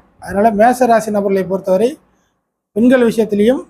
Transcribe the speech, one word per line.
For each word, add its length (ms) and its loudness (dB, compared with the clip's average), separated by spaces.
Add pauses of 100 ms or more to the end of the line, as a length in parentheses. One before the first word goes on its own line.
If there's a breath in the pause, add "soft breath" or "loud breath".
(200)
அதனால 320 -2
மேச 340 2
ராசி 260 0
நபர்களை 320 -2
பொறுத்தவரை 460 -2 (840)
பெண்கள் 320 2
விஷயத்திலையும் 640 0